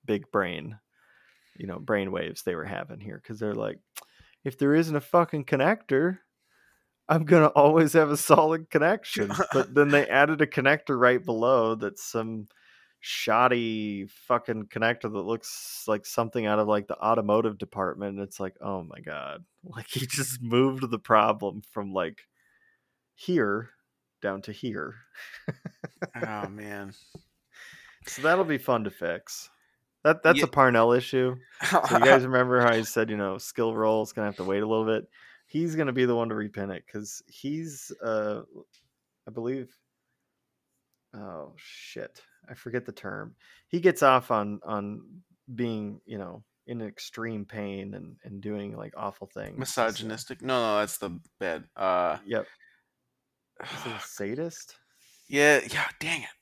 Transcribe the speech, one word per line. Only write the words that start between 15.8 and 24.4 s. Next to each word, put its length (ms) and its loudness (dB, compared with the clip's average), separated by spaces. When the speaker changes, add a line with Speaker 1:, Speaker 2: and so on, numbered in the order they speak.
Speaker 1:
like 200 -2
something 400 -2
out 120 2
of, 100 2
like, 200 0
the 100 -6
automotive 600 2
department. 600 -6
It's 220 -12
like, 220 -8
oh 200 -6
my 180 -16
God. 440 -12
<laughs> 80 -20
Like, 260 -16
he 180 -8
just 360 -6
moved 480 0
the 80 -4
problem 640 2
from, 220 -10
like, 340 -6
here 560 -2
down 200 -4